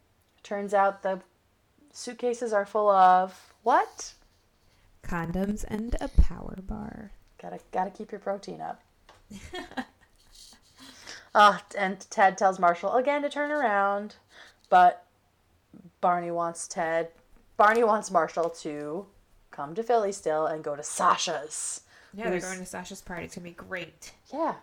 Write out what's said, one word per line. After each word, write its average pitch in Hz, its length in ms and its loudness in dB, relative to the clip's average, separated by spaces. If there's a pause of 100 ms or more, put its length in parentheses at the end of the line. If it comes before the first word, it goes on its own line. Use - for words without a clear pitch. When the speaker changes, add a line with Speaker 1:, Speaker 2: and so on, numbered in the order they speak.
(440)
Speaker 1:
Turns 202 320 -8
out 196 260 2
the 190 180 -4 (720)
suitcases 240 600 -6
are 202 140 2
full 208 240 2
of 185 720 4
what? 311 500 0 (880)
Speaker 2:
Condoms 185 680 -4
and 220 320 -6
a 277 100 -6
power - 520 2
bar. 208 480 -12 (320)
Speaker 1:
Gotta, 175 160 -14 (140)
gotta 185 180 -2
keep 202 220 -14
your 202 100 -12
protein 196 400 -8
up. - 220 -12 (480)
Speaker 2:
<laughs> 277 560 -12 (1500)
Speaker 1:
Uh, 202 240 8 (200)
and 196 220 -2 (100)
Ted 190 280 4
tells 190 220 2
Marshall 185 340 2
again 285 280 0
to 285 80 -4
turn 294 220 -4
around, 202 640 0 (540)
but 180 360 6 (960)
Barney 175 320 0
wants 170 360 -6
Ted, 165 420 -4 (480)
Barney 226 260 6
wants 208 260 2
Marshall 170 400 0 (120)
to 151 440 -8 (460)
come 151 240 -12
to 226 80 -4
Philly 220 300 0
still 156 340 -2
and 156 160 -8
go 147 140 -6
to 151 60 -12
Sasha's. - 1000 -4 (320)
Speaker 2:
Yeah, 208 120 -10
they're 202 100 -2
Speaker 1:
Who's 175 100 -6
Speaker 2:
going 185 140 -10
to 180 60 -12
Sasha's 185 360 -14
party. 170 240 -10
It's 160 100 -18
gonna 175 80 -14
be 175 80 -16
great. 180 640 -14 (180)
Speaker 1:
Yeah, 294 320 -4